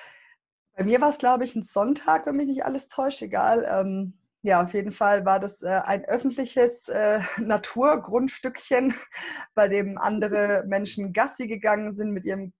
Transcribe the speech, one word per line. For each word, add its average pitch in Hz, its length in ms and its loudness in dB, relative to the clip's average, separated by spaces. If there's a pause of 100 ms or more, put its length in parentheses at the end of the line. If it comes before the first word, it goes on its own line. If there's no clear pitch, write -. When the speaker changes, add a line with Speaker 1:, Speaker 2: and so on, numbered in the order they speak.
(760)
Speaker 1:
bei 190 80 -2
mir 226 180 4
war's, - 180 2
glaub 247 220 4
ich, 247 140 -4
ein 220 80 -4
Sonntag, 220 600 0
wenn 285 100 -2
mich 285 120 0
nicht 269 180 -2
alles 269 240 -6
täuscht, 269 320 -4
egal. 214 480 2
Ähm, 190 500 -2 (220)
ja, 190 220 4
auf 180 100 -4
jeden 208 180 -2
Fall 202 340 2
war 196 140 4
das, 202 240 -6
äh, 180 40 -4 (180)
ein 196 200 -2
öffentliches, 240 840 0
äh, 214 400 2
<laughs> - 80 -8
Naturgrundstückchen, 247 1600 0 (600)
bei 208 140 6
dem 202 280 -2
andere 208 680 0
Speaker 2:
<laughs> 196 40 -10
Speaker 1:
Menschen 196 460 -4
Gassi 226 340 -2
gegangen 214 480 -2
sind, 208 160 -4
mit 190 140 -6
ihrem, 190 340 -6